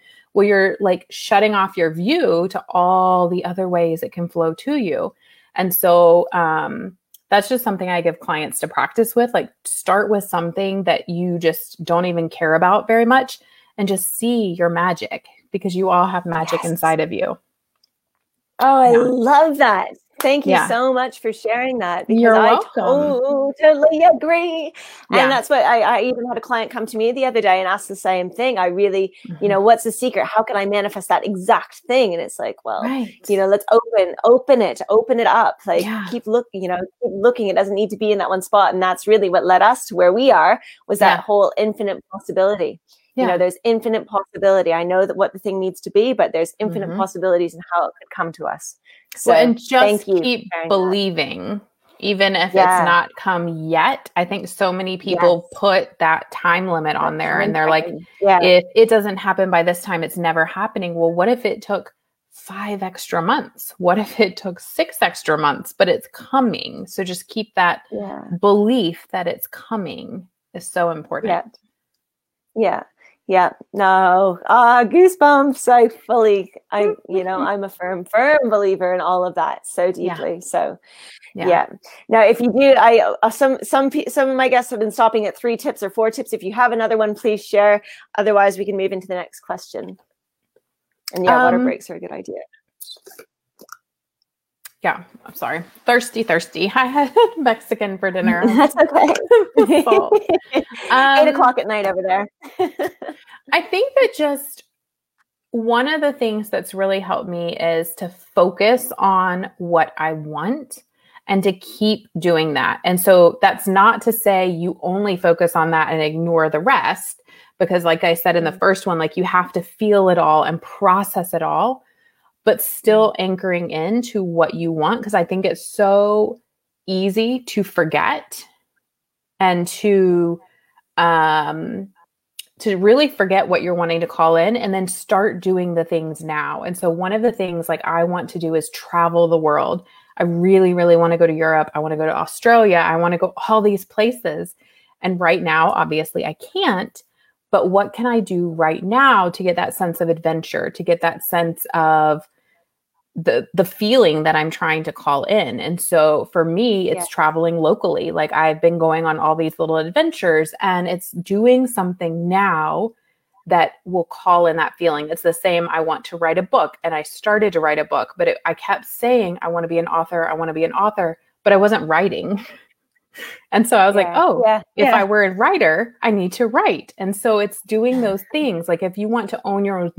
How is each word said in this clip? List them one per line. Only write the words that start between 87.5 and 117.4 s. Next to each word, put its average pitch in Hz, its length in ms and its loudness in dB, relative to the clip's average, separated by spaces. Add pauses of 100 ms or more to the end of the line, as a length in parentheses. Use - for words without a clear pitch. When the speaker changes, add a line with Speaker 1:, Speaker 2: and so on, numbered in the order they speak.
Speaker 2:
Otherwise, 202 400 2
we 196 80 -8
can 196 140 -6
move 190 140 -4
into 190 140 -10
the 190 80 -8
next - 260 -12
question. 180 580 -14 (1160)
And 180 140 -4
yeah, 247 180 4
water 247 140 2
Speaker 1:
Um, 247 60 0
Speaker 2:
breaks - 260 -6
are 170 60 -12
a 165 40 -16
good 175 120 -14
idea. 190 280 -12 (2500)
Speaker 1:
Yeah, 180 200 -2 (240)
I'm - 80 -20
sorry. 151 300 -8 (220)
Thirsty, 240 360 0
thirsty. 170 440 -2
<laughs> 202 80 -2
I 254 120 2
had 277 260 0 (240)
Mexican 220 640 -2
for 190 120 -2
dinner. 220 360 0
Speaker 2:
<laughs> - 0 -
That's 277 300 2
okay. 311 1080 4
Speaker 1:
<laughs> - 0 -
Fault. 403 400 2 (160)
Speaker 2:
<laughs> - 160 -10
Eight 269 100 0 (260)
Speaker 1:
Um, 277 380 6
Speaker 2:
o'clock 254 300 2
at 214 80 -4
night 208 200 -4
over 185 160 -2
there. 190 260 -2 (300)
<laughs> 370 100 0 (840)
Speaker 1:
I 330 100 2
think 415 380 -2
that 508 160 4
just 285 480 -4 (880)
one 233 380 0
of 311 120 -2
the 294 120 0
things 214 380 -4
that's 180 240 -6
really 196 260 -2
helped 185 280 -6
me 170 280 -6
is 165 400 -4
to 180 120 -10
focus 202 920 0
on 185 600 0
what 170 400 0
I 156 140 -4
want 160 720 -8 (420)
and 196 160 0
to 196 100 2
keep 214 540 -4 (120)
doing 160 360 0
that. 131 300 0
And 180 160 0
so 180 420 6
that's - 240 0
not 202 360 4
to 226 100 0
say 190 360 0
you 175 340 -4
only 190 340 -2
focus 175 400 2
on 165 160 2
that 160 200 2
and 160 80 -2
ignore 160 480 0
the 156 120 -2
rest, 180 600 -2 (380)